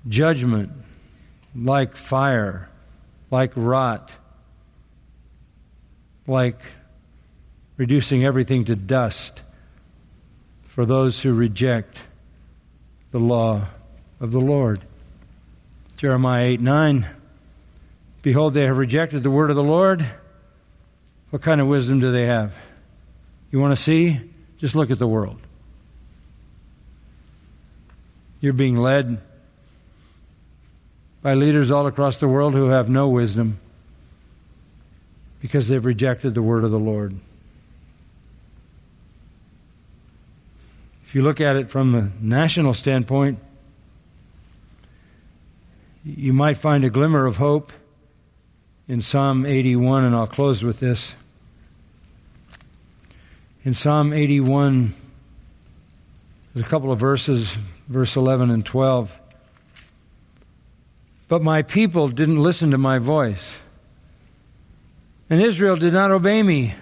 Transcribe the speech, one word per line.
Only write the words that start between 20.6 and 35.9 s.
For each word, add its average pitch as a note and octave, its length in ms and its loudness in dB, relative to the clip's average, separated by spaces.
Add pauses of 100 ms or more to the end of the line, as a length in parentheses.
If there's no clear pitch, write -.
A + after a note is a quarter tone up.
What B2+ 120 -8
kind D#3 180 2
of C3+ 80 2
wisdom C3+ 320 2
do B2+ 120 0
they A#2+ 140 0
have? A2 280 -2 (960)
You C3+ 100 0
want C#3 160 2
to - 60 -6
see? D#3+ 380 2 (380)
Just C#3 160 -6
look D3+ 160 0
at A#2+ 80 -2
the A#2+ 80 0
world. A2 320 -4 (3000)
You're C#3 120 0
being B2+ 240 2
led B2 440 0 (2000)
by C#3 120 0
leaders D3 360 2
all C#3+ 160 2
across C#3 320 -2
the D3 80 0
world C#3 280 2
who C3+ 140 2
have B2+ 200 2
no C3+ 200 2
wisdom A2+ 500 0 (1800)
because B2+ 280 -2
they've B2+ 160 0
rejected B2 500 -2